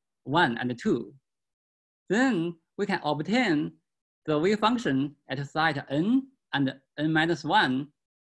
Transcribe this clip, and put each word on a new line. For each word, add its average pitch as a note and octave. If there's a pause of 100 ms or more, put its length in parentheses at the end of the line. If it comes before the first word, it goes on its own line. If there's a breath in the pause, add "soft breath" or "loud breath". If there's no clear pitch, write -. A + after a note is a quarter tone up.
(240)
one D3+
and B2
two. D#3+ (960)
Then F#3+ (220)
we G3+
can G3
obtain D#3+ (520)
the D3+
wave G3+
function D3+ (140)
at C#3
site D#3
n G#3+ (280)
and C#3 (240)
n D#3
minus D#3+
one D3+ (360)